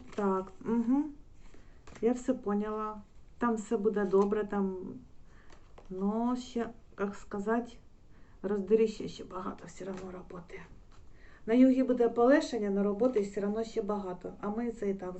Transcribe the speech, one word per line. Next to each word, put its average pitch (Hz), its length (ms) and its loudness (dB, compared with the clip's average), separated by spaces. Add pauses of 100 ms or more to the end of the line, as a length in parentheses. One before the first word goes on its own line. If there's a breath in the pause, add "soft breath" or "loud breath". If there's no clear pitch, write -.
(140)
Так, 190 380 0 (120)
угу. 240 400 2 (960 loud breath)
Я 226 120 4
все 247 220 0
поняла. 208 680 -2 (360)
Там 233 180 2
все 226 200 -2
буде 202 280 2
добре, 202 400 4
там, 196 320 0 (1120 soft breath)
но 220 460 0
ще, 233 340 -4 (280)
як 196 160 -2
сказати, 220 580 -4 (680 soft breath)
роздоріжжя 202 680 2
ще - 160 -12
багато 185 420 -10
все 185 180 -14
одно 185 260 -8
роботи. 180 500 -14 (840 loud breath)
На 220 80 2
югі 262 280 8
буде 247 260 4
полегшення, 240 600 4
на 196 120 2
роботи 208 380 2
все 196 260 -2
одно 220 180 -2
ще 220 180 -4
багато. 190 580 -6
А 202 80 -4
ми 233 220 -4
це 208 200 -4
і 196 40 0
так 185 260 -8